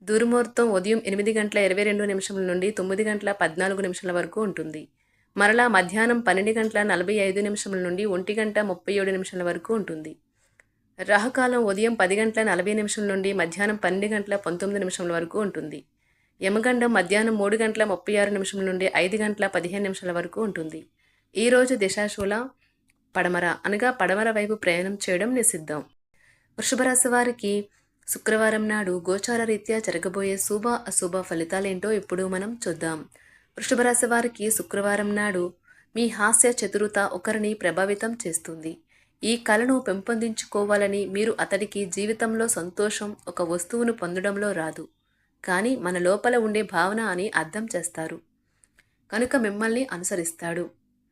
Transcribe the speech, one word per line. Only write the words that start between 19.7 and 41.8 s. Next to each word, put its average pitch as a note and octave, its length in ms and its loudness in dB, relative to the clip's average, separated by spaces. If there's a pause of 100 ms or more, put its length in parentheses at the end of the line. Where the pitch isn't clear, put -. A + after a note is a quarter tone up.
నిమిషాల F#3 320 -6
వరకు F3 220 -6
ఉంటుంది. D#3+ 380 -6 (560)
ఈ A3 140 2
రోజు B3+ 260 6
దిశాశూల G#3 600 -2 (800)
పడమర, F3 300 2 (180)
అనగా G#3 280 2
పడమర G#3 400 2
వైపు G#3+ 320 0
ప్రయాణం F3+ 400 0
చేయడం F#3+ 320 0
నిషిద్ధం. D#3+ 480 0 (720)
వృషభ A3 240 0
రాశి B3+ 340 4
వారికి A#3+ 380 0 (540)
శుక్రవారం A3 600 2
నాడు G#3 340 0
గోచార G3 420 -2
రీత్యా A3 380 0
జరగబోయే G3 580 -2
శుభ, G#3 260 -2 (220)
అశుభ F#3 340 -2
ఫలితాలేంటో F#3+ 720 -4
ఇప్పుడు F#3+ 360 -2
మనం F#3+ 240 -4 (120)
చూద్దాం. D#3+ 360 -4 (580)
వృషభ A#3 240 2
రాశి A#3+ 260 4
వారికి A#3 440 0
శుక్రవారం G3+ 640 0
నాడు G#3 260 0 (540)
మీ A3+ 120 2
హాస్య A3 440 4
చతురత G#3 480 -2 (140)
ఒకరిని G#3+ 400 -2
ప్రభావితం G3+ 680 0
చేస్తుంది. D#3+ 520 -8 (520)
ఈ G#3+ 160 2
కళను A#3 400 4
పెంపొందించుకోవాలని G#3 1300 0
మీరు A#2 320 0
అతడికి G3 480 -2